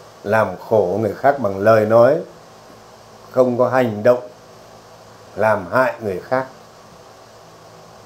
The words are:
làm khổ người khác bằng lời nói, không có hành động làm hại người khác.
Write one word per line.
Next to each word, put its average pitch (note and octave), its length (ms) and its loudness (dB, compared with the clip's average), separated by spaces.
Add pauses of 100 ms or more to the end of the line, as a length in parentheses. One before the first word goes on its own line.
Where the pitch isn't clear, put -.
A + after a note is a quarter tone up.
(240)
làm G#2 240 0 (200)
khổ G2 320 0
người G#2+ 140 -4
khác C#3+ 240 0
bằng G2 200 -6
lời G#2+ 280 4
nói, A#2+ 340 4 (1080)
không B2+ 280 0
có B2 100 2
hành A#2 340 -2
động B2 260 2 (1080)
làm G2 360 0
hại B2+ 280 0
người F#2+ 200 -6
khác. C3 260 -4 (1600)